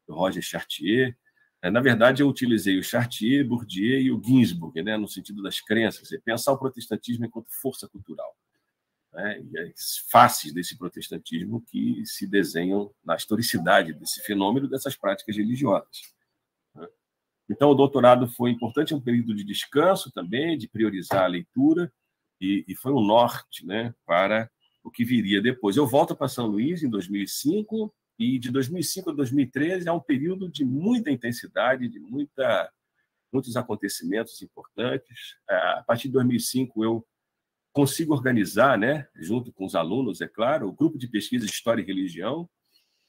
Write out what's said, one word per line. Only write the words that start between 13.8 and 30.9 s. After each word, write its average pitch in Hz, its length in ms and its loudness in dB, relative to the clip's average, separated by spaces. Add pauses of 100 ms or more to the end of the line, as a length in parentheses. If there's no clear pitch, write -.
desse - 300 -10
fenômeno, 104 440 0
dessas 131 300 -6
práticas 101 400 -4
religiosas, 110 760 -2 (640)
né. - 100 -16 (640)
Então, 139 200 4
o 139 60 8
doutorado 123 520 6
foi 123 240 -2
importante, 131 420 -2
um 143 60 -2
período 120 340 0
de 101 120 -4
descanso 156 680 0
também, 131 460 -4
de 110 100 -8
priorizar 98 560 0
a 92 40 4
leitura, 139 640 2 (500)
e, 98 280 0
e 92 80 -8
foi 139 180 -2
um 123 100 4
norte, 120 600 2
né, 113 300 -6 (100)
para 98 420 2 (360)
o - 80 -16
que 120 120 -4
viria 101 380 2
depois. 107 340 0
Eu 143 120 4
volto 151 280 2
para 135 120 -4
São 120 180 -4
Luís 135 380 -2
em 131 60 -2
dois 98 180 -4
mil 101 160 -4
e 95 40 -6
cinco, 214 640 -2 (280)
e 226 180 0
de 120 140 -6
dois 131 180 0
mil 175 100 -6
e 156 40 -2
cinco 180 260 -6
a 156 40 -6
dois 139 180 -2
mil 143 120 2
e 123 60 -2
treze 170 380 -2
é 165 40 0
um 170 80 0
período 175 480 -2
de 147 160 -6
muita 165 460 0